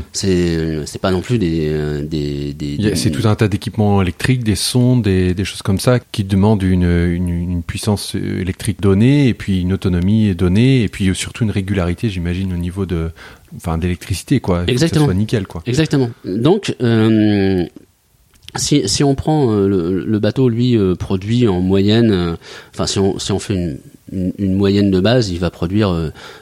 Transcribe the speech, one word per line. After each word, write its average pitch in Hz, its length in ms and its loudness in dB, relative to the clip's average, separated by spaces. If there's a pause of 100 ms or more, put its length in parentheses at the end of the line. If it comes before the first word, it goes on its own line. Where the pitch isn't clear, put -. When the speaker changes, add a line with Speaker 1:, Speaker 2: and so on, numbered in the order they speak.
(140)
Speaker 1:
C'est, 82 720 0
c'est - 160 -12
pas 95 100 0
non 92 80 0
plus 120 180 -2
des, 82 320 0
euh, 76 320 -2
des, 73 520 -4
des, 73 140 -8
Speaker 2:
Il 73 140 -4
y 101 60 0
a, 101 40 2
Speaker 1:
des 92 40 0
Speaker 2:
c'est 87 160 0
tout 101 160 0
un 104 80 2
tas 107 140 2
d'équipements 101 520 0
électriques, 123 400 -2
des 107 140 0
sondes, 123 460 2
des, 92 320 2
des 95 100 -4
choses - 200 -10
comme 95 160 0
ça, 123 200 2
qui - 240 -6
demandent 98 400 2
une, 92 200 2
une, 87 440 0
une 87 360 -4
puissance, - 520 -4
euh, 98 240 -4
électrique 92 420 -4
donnée, 120 460 4
et 107 60 4
puis 92 280 -2
une 90 120 0
autonomie 95 600 2
donnée, 107 500 2
et 92 40 0
puis 95 260 0
surtout - 300 -6
une 104 80 0
régularité, 95 580 -2
j'imagine, 90 440 -4
au 85 40 -4
niveau 90 280 -4
de, 82 240 -2 (480)
enfin, 82 200 -4
d'électricité, 90 640 -2
quoi. 87 200 0
Il - 0 -
faut 87 60 -2
que 123 140 0
ça 165 60 2
Speaker 1:
Exactement. 156 200 2
Speaker 2:
soit 92 80 2
nickel, 104 320 -2
quoi. - 200 -12
Speaker 1:
Exactement. 135 440 0 (140)
Donc, 123 580 0
euh, 107 840 4 (880)
si, - 320 0
si 123 160 0
on 139 120 2
prend, 147 360 0
euh, 98 160 2
le, 92 380 0
le 107 140 0
bateau, 110 280 2
lui, 120 300 2
euh, 92 180 2
produit 104 540 0
en 90 100 0
moyenne, 101 520 4
euh, 87 240 0 (380)
enfin, 90 140 -4
si - 120 -2
on, 98 200 0
si - 140 -4
on 92 60 -2
fait - 160 -4
une, 87 220 -4 (360)
une, 90 240 -4
une 98 160 0
moyenne 101 380 2
de 92 100 4
base, 110 280 2
il 87 100 -6
va 87 100 -2
produire, 98 400 0
euh, 82 200 -2 (320)